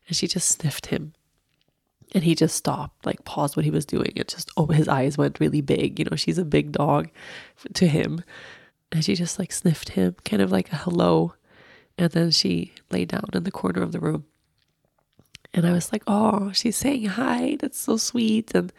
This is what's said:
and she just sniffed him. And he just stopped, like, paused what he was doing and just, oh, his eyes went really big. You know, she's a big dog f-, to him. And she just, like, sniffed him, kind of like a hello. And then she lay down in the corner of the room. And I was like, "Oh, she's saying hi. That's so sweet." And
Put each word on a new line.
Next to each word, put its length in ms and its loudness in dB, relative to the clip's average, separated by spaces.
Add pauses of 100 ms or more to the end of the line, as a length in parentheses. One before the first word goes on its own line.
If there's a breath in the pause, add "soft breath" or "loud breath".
and 100 -2
she 100 -2
just 220 -2
sniffed 380 -2
him. 260 -4 (1000)
And 100 2
he 120 6
just 200 2
stopped, 500 -6
like, 200 -6
paused 300 -2
what 100 0
he 60 2
was 140 0
doing 300 -2
and 120 -4
just, 280 -10
oh, 120 2
his 200 4
eyes 300 0
went 220 0
really 220 2
big. 380 0
You 60 -2
know, 100 -4
she's 220 -2
a 80 0
big 260 0
dog 380 0 (480 loud breath)
f-, 160 -16
to 140 4
him. 360 2 (680 loud breath)
And 120 0
she 120 0
just, 240 -4
like, 120 -6
sniffed 380 0
him, 340 0
kind 180 2
of 100 2
like 200 0
a 60 -4
hello. 560 2 (640 soft breath)
And 140 2
then 200 2
she 420 0 (180)
lay 120 0
down 300 -6
in 100 0
the 80 0
corner 300 0
of 100 -2
the 80 -4
room. 260 -2 (1300)
And 120 2
I 60 4
was 200 0
like, 140 -4
"Oh, 460 2
she's 240 0
saying 300 0
hi. 540 -2
That's 200 -6
so 180 -2
sweet." 560 0
And 260 2